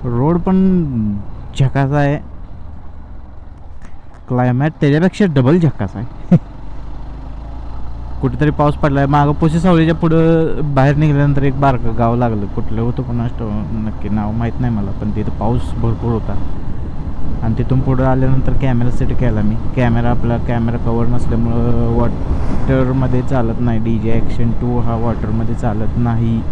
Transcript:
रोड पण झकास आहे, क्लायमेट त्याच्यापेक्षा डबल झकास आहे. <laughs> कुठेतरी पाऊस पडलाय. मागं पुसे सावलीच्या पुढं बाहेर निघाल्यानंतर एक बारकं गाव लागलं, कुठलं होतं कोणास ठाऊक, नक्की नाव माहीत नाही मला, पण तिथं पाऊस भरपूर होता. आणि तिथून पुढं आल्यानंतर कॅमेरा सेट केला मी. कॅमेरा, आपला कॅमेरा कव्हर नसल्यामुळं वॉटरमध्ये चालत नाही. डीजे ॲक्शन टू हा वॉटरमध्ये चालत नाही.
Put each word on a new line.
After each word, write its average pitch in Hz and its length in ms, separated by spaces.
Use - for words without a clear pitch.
रोड 131 340
पण 185 480
झकास 135 320
आहे, 143 260
क्लायमेट 123 440
त्याच्यापेक्षा 160 440
डबल 143 340
झकास 123 360
आहे. 104 100
<laughs> 180 60
कुठेतरी 135 280
पाऊस 147 240
पडलाय. 139 320
मागं 143 280
पुसे 160 260
सावलीच्या 165 360
पुढं 165 560
बाहेर 143 320
निघाल्यानंतर 143 480
एक 139 160
बारकं 120 380
गाव 117 180
लागलं, 113 300
कुठलं 104 360
होतं 120 220
कोणास 120 280
ठाऊक, 107 200
नक्की 107 360
नाव 107 220
माहीत 110 280
नाही 123 140
मला, 98 180
पण 107 240
तिथं 107 140
पाऊस 113 320
भरपूर 117 380
होता. 110 240
आणि 113 140
तिथून 127 220
पुढं 131 260
आल्यानंतर 131 480
कॅमेरा 123 380
सेट 123 260
केला 117 240
मी. 107 140
कॅमेरा, 120 340
आपला 120 280
कॅमेरा 117 400
कव्हर 117 300
नसल्यामुळं 117 920
वॉटरमध्ये 127 1200
चालत 117 380
नाही. 120 200
डीजे 113 320
ॲक्शन 113 400
टू 120 280
हा 117 160
वॉटरमध्ये 113 600
चालत 110 420
नाही. 117 440